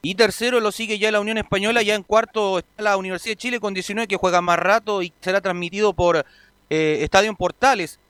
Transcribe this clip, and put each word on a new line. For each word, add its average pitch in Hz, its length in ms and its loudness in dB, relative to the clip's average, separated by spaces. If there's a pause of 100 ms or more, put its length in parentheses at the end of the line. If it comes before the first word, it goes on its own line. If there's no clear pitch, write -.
y 180 140 -4
tercero 233 440 2
lo 214 140 0
sigue 214 260 -6
ya 208 100 2
la 214 120 2
Unión 220 160 -4
Española, 214 440 0
ya 208 140 0
en 202 80 -6
cuarto 208 560 0
está - 240 -12
la 208 140 2
Universidad 190 340 -6
de 214 60 -6
Chile 247 240 -4
con 208 120 -4
diecinueve, 202 360 -4
que 196 80 -2
juega 180 240 2
más 175 180 2
rato 202 420 0
y 175 200 -8
será 185 180 0
transmitido 185 540 -2
por, 170 320 2 (440)
eh, 156 320 2
Estadio 196 340 2
Portales. 185 640 0 (120)